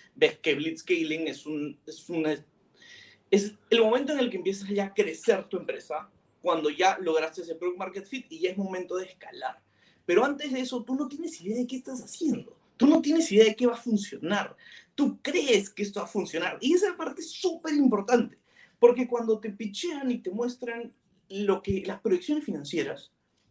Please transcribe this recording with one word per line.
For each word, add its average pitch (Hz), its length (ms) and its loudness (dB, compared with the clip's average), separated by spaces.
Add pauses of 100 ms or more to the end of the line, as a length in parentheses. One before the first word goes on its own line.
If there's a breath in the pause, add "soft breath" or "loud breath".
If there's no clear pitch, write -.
(160 loud breath)
ves 151 240 4
que 151 140 2
Blitzscaling 160 760 -2
es 139 200 -8
un... 147 400 -6
Es - 220 -18
una, 156 240 0 (1000 loud breath)
es 202 220 4 (180)
el 226 100 6
momento 269 320 4
en 277 60 0
el 247 100 2
que 190 80 -4
empiezas 196 320 -4
ya 196 160 0
a 196 80 -10
crecer 190 520 2
tu - 120 -6
empresa, 160 500 -8 (340)
cuando 160 280 0
ya 185 300 2
lograste 160 420 -2
ese 165 140 -10
product 180 240 -4
market 190 280 -10
fit 262 220 -10
y 160 120 -16
ya 185 100 2
es 190 60 -8
momento 185 400 -6
de 185 80 -6
escalar. - 540 -14 (460 soft breath)
Pero 185 200 6
antes 285 260 -4
de 262 100 -2
eso, 247 220 -6
tú 262 120 -4
no 277 120 -2
tienes 294 340 -10
idea 208 160 -4
de 247 100 -2
qué 269 100 -8
estás 254 240 -10
haciendo. - 540 -4 (220)
Tú - 100 6
no 320 140 8
tienes 320 300 2
idea 214 140 8
de 214 100 4
qué 247 120 0
va 233 60 2
a 233 40 -6
funcionar. 196 800 -4 (400 loud breath)
Tú 277 260 0
crees 277 480 2
que - 140 -6
esto 202 160 -6
va 170 80 -6
a - 20 -18
funcionar. 175 520 -4
Y 269 120 4
esa 359 240 4
parte 311 240 -8
es - 100 -12
súper 330 440 -4
importante, 226 640 2 (400 soft breath)
porque 240 280 6
cuando 226 320 0
te 214 120 -8
pitchean 262 580 -6
y 247 100 -2
te 185 120 -8
muestran 233 600 -6 (380)
lo 196 320 0
que, 190 240 -2
las 190 140 -8
proyecciones 240 440 0
financieras, - 680 -6 (400)